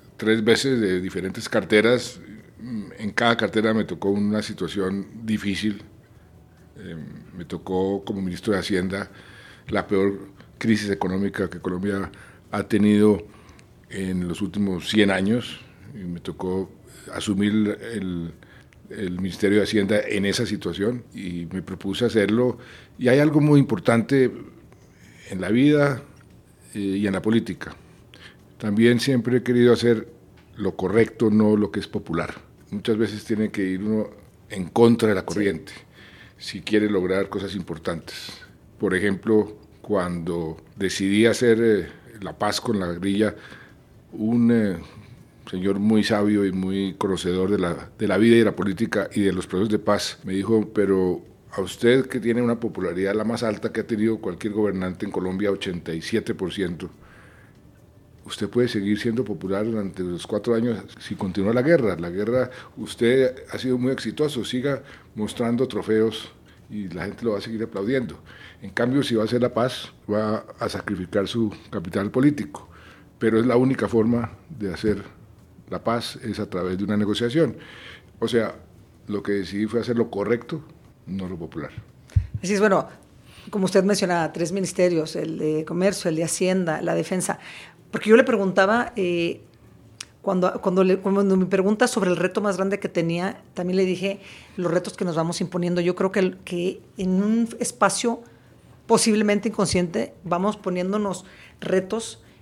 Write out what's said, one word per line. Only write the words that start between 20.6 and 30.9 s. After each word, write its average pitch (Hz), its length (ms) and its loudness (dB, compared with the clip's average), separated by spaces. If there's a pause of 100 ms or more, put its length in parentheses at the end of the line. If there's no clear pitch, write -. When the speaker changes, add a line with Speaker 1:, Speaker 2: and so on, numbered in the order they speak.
Speaker 1:
y 87 380 -8
me 92 100 -6
propuse 95 440 -4
hacerlo. 110 520 2 (400)
Y 123 120 2
hay 131 100 6
algo 151 220 4
muy 147 180 8
importante 117 720 4 (1000)
en 95 120 -6
la 90 80 -2
vida, 143 520 4 (720)
eh, 107 60 -8
y 98 280 0
en 98 60 0
la 95 80 -2
política. 107 540 -2 (800)
También 117 420 4
siempre 123 380 0
he 110 60 -2
querido 120 300 6
hacer 113 340 2 (480)
lo 95 200 -4
correcto, 107 540 2